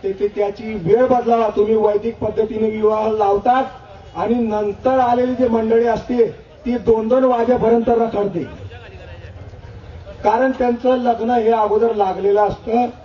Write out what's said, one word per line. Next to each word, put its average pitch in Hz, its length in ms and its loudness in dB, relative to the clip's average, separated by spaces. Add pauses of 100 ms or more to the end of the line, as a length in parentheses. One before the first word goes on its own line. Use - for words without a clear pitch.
तर 196 160 -4
ते 208 80 0
त्याची 208 460 -4
वेळ 214 340 2
बदलावा. 233 480 2
तुम्ही 208 200 2
वैदिक 214 420 0
पद्धतीने 220 520 -2
विवाह 214 400 0
लावतात 214 540 2 (520)
आणि 233 200 -2
नंतर 214 640 0
आलेली 247 340 2
जी 247 140 0
मंडळी 226 400 2
असते, 233 400 0 (380)
ती 240 120 -2
दोन 220 300 0
दोन 254 160 4
वाजेपर्यंत 233 680 2
रखडते, 202 540 0 (1800)
कारण 233 280 2
त्यांचं 254 460 0
लग्न 233 320 0
हे 226 220 2
अगोदर 220 440 2
लागलेलं 196 460 2
असतं. 220 440 0 (200)